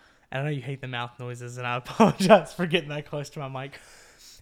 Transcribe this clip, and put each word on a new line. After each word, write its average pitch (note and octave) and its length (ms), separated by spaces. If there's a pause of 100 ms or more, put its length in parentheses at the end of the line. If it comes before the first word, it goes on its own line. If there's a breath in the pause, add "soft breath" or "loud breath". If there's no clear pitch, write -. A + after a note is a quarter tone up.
(300 soft breath)
And C3+ 120
I - 20
know D3+ 60
you C#3+ 100
hate C3+ 220
the B2+ 60
mouth A#2+ 300
noises, B2 380
and B2 100
I B2 100
<laughs> - 0
apologize F#3+ 760
for F3 140
getting D#3 240
that D3 160
close D3 240
to - 80
my C#3 100
mic. C3+ 320 (600 loud breath)